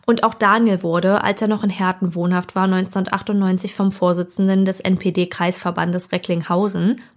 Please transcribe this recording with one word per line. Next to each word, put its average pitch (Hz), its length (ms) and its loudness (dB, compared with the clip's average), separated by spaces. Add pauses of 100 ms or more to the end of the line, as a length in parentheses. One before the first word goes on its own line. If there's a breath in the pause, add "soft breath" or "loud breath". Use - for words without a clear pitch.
Und 233 140 2
auch 226 120 2
Daniel 214 500 4
wurde, 175 400 2
als 196 180 -2
er 214 60 0
noch 214 160 0
in 196 60 0
Herten 185 440 -2
wohnhaft 180 400 -2
war, 190 140 2
neunzehnhundertachtundneunzig 185 1080 -2
vom 196 180 0
Vorsitzenden 190 720 0
des 190 160 -2
N-P-D-Kreisverbandes 175 1300 -2
Recklinghausen, 180 880 0 (160 loud breath)